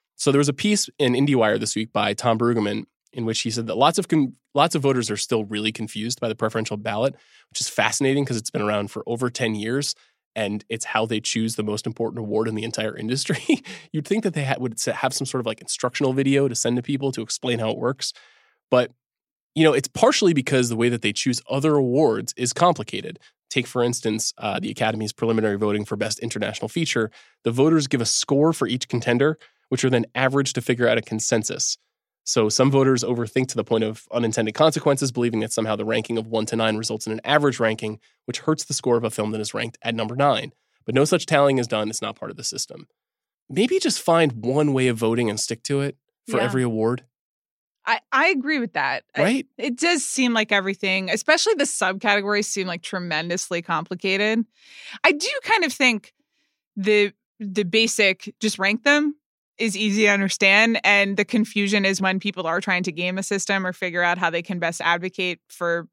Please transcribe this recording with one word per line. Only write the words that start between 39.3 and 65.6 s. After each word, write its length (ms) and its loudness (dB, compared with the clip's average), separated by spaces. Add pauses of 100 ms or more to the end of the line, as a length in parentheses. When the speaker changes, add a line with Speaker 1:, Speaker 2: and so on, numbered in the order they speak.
Speaker 1:
that 100 -4
is 140 -8
ranked 280 -6
at 120 -4
number 220 -4
nine. 360 2 (320)
But 120 -2
no 80 6
such 220 2
tallying 320 4
is 100 -2
done. 200 -2
It's 140 -8
not 140 -6
part 160 -10
of 40 -16
the 60 -14
system. 460 -10 (600)
Maybe 300 2
just 240 0
find 420 2
one 280 2
way 160 2
of 80 2
voting 340 0
and 80 -4
stick 260 -6
to 180 -2
it 140 -6 (320)
for 100 -2
Speaker 2:
Yeah. 40 2
Speaker 1:
every 220 0
award. 400 -2 (800)
Speaker 2:
I, 160 0 (100)
I 200 2
agree 280 -2
with 140 -4
that. 320 -2 (100)
I 80 0
Speaker 1:
Right? 240 0 (100)
Speaker 2:
it 220 -4
does 260 0
seem 300 0
like 160 0
everything, 600 0
especially 440 2
the 80 0
subcategories, 840 0
seem, 200 -4
like, 160 -6
tremendously 800 -4
complicated. 840 -2 (600)
I 80 6
do 180 -4 (140)
kind 180 2
of 100 0
think 400 0 (640)
the, 380 4 (260)
the 240 -2
basic, 800 2
just 180 -2
rank 240 0
them, 320 4 (440)
is 160 0
easy 280 0
to 60 6
understand. 760 4
And 320 4
the 80 2
confusion 600 0
is 120 0
when 220 0
people 260 -6
are 140 -2
trying 220 -2
to 100 -4
game 220 -4
the 80 -6
system 440 -2
or 60 -4
figure 300 -4
out 160 2
how 100 0
they 140 -2
can 160 -6
best 240 -2
advocate 640 -2
for 440 -4